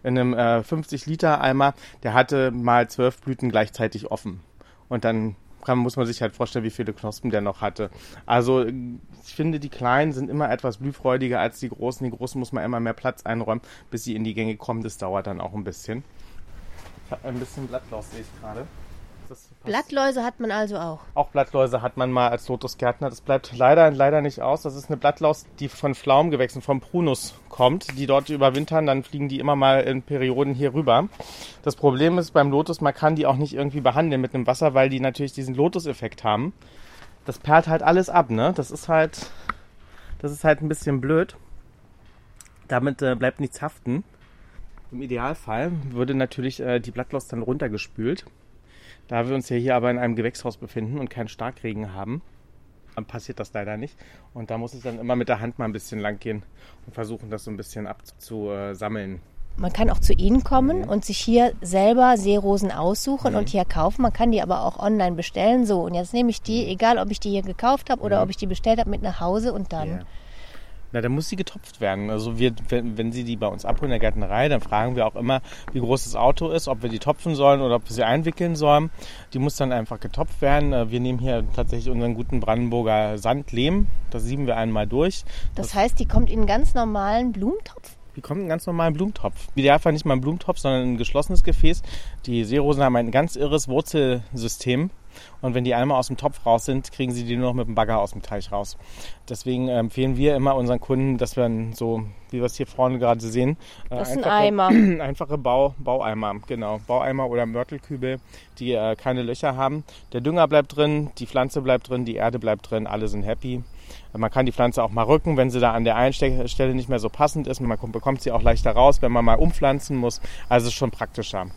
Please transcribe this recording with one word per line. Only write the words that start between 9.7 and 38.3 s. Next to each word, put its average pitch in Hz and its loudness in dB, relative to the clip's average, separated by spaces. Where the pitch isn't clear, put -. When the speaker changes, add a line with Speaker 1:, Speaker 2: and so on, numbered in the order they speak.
Speaker 1:
sind 131 -6
immer 147 -2
etwas 120 -4
blühfreudiger 127 -2
als 113 -2
die 123 -8
großen. 120 -6
Die 113 -10
großen 127 -10
muss 120 -8
man 131 -4
immer 120 -4
mehr 117 -4
Platz - -6
einräumen, 113 -4
bis 117 -8
sie 117 -8
in 110 -4
die 110 -6
Gänge 110 -4
kommen. 113 -8
Das 107 -12
dauert 95 -6
dann 87 -8
auch 92 -10
ein 104 -8
bisschen. 107 -10
Ich - -12
hab 123 -12
ein 123 -8
bisschen 131 -12
Blattlaus, 113 -12
sehe 113 -14
ich - -20
gerade. 113 -12
Das 123 -18
passt. - -20
Speaker 2:
Blattläuse 262 -2
hat 240 -6
man 220 -4
also 208 -2
auch? 160 -8
Speaker 1:
Auch 143 0
Blattläuse 131 0
hat 123 -6
man 127 0
mal 123 2
als 120 -4
Lotusgärtner. 127 -4
Das 120 -14
bleibt 135 -2
leider, 156 8
leider 143 2
nicht 143 -4
aus. 135 -2
Das 135 -8
ist 139 -14
eine 147 -4
Blattlaus, 151 0
die 143 -8
von 139 -4
Pflaumgewächsen, 139 2
vom 135 -2
Prunus 165 -2
kommt, 131 0
die 139 -4
dort 135 2
überwintern. 147 2
Dann 135 0
fliegen 143 -6
die 135 -6
immer 143 0
mal 135 4
in 131 -2
Perioden 135 -2
hier 131 -2
rüber. 143 2
Das 147 -2
Problem 147 4
ist 165 -6
beim 143 4
Lotus, 156 0
man 143 0
kann 156 2
die 151 -2
auch 135 4
nicht 143 -4
irgendwie 143 -4
behandeln 135 2
mit 127 -4
einem 123 -2
Wasser, 131 2
weil 135 6
die 135 -4
natürlich 135 -4
diesen 131 -8
Lotus-Effekt 151 -2
haben. 110 0
Das - -8
perlt 160 4
halt 160 0
alles 180 2
ab, 160 2
ne? 120 0